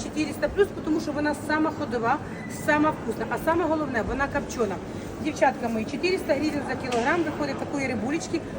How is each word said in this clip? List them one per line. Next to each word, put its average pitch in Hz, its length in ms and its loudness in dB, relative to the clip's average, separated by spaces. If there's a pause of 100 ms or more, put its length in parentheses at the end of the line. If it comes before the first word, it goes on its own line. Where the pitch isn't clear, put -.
чотириста 294 460 -2
плюс, 392 200 4 (160)
тому 311 160 2
що 294 120 -4
вона 294 220 2 (140)
сама 294 300 4
ходова, 240 380 2 (500)
сама 302 240 6
вкусна. - 400 -2
А 240 140 -2
саме 330 200 4
головне, 294 440 0
вона 262 260 0
копчена. 226 400 0 (500)
Дівчатка 269 440 2
мої, 220 160 0
чотириста 330 500 0
гривень 294 340 0
за 262 60 -2 (140)
кілограм 247 360 2
виходить 285 340 -2
такої 277 280 -2
рибулечки. 254 540 -2 (180)